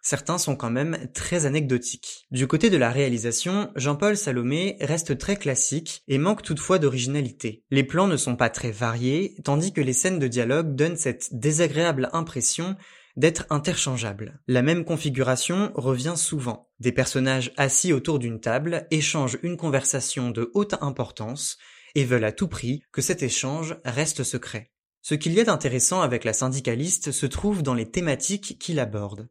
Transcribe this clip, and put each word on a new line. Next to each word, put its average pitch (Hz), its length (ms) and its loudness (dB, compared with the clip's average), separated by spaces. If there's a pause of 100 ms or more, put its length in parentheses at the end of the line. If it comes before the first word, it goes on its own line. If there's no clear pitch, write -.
Certains - 360 -2
sont 143 180 0
quand 117 160 -4
même 143 420 -2
très 170 320 -2
anecdotiques. 135 880 -2
Du 127 160 2
côté 190 220 4
de 185 80 6
la 123 120 4
réalisation, 127 880 0
Jean-Paul 147 400 2
Salomé 147 640 0
reste 147 380 0
très - 180 -2
classique 147 720 -2
et 135 100 2
manque 196 240 2
toutefois 165 380 0
d'originalité. 127 920 -2
Les 135 140 6
plans 165 240 2
ne 170 80 4
sont 127 220 0
pas 117 120 4
très - 220 -6
variés, 120 720 -2
tandis 156 300 2
que 156 80 2
les 131 120 2
scènes 185 240 2
de 139 100 2
dialogue 127 460 2
donnent 156 220 2
cette - 380 -4
désagréable 151 800 2
impression 165 640 -2 (400)
d'être 160 320 4
interchangeables. 120 1000 -2
La 123 140 4
même 165 240 2
configuration 151 920 0
revient 131 400 0
souvent. 127 540 -4 (100)
Des 120 140 0
personnages 131 640 0
assis 143 340 2
autour 147 280 2
d'une 117 200 -4
table 147 520 -2
échangent 147 520 0
une 170 140 -4
conversation 135 760 0
de 117 220 -2
haute 208 260 0
importance 127 800 -6 (360)
et 143 120 2
veulent 120 180 4
à 107 80 2
tout 175 160 -2
prix 131 360 -4 (100)
que 139 80 -2
cet 180 200 -2
échange 151 640 -2
reste 131 400 -2
secret. - 480 -8 (300)
Ce - 140 -2
qu'il 165 180 0
y 196 60 4
a 226 60 6
d'intéressant 151 560 2
avec 123 240 2
La 110 80 2
syndicaliste 131 800 -2
se - 120 -2
trouve 196 380 0
dans 135 100 0
les 113 160 -2
thématiques 180 720 -2
qu'il 160 200 -2
aborde. 104 520 -6